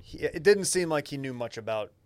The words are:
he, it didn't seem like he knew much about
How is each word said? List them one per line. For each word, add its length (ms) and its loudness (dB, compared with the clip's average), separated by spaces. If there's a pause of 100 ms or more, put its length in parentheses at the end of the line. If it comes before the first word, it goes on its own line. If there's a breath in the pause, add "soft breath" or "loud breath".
he, 160 -14
it 240 -2
didn't 220 6
seem 240 0
like 200 0
he 100 -8
knew 160 -6
much 240 -6
about 340 -4 (140)